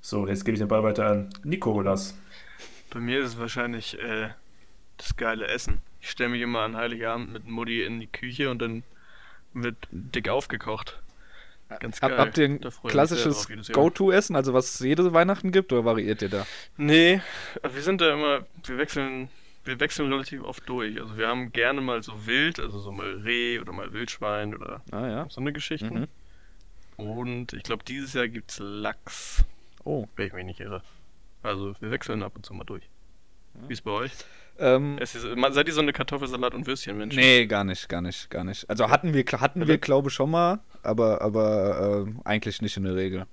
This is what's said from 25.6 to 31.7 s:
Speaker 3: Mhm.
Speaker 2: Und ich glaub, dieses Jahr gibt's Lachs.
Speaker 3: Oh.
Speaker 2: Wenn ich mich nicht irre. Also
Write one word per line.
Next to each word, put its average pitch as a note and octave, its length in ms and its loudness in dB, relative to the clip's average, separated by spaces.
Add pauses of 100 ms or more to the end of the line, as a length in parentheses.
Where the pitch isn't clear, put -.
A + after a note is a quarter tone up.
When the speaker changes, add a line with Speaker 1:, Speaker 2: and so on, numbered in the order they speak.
Speaker 3:
Mhm. C3 160 -4 (880)
Speaker 2:
Und A#2+ 560 -8
ich - 120 -12
glaub, A2 200 -6
dieses C3+ 280 -10
Jahr B2 160 0
gibt's A2+ 320 -10
Lachs. - 840 2 (400)
Speaker 3:
Oh. C#3 220 -4 (100)
Speaker 2:
Wenn G2+ 120 -4
ich - 40 -10
mich F#2 120 -10
nicht F#2 160 -10
irre. F#2+ 220 -8 (600)
Also G2 380 -4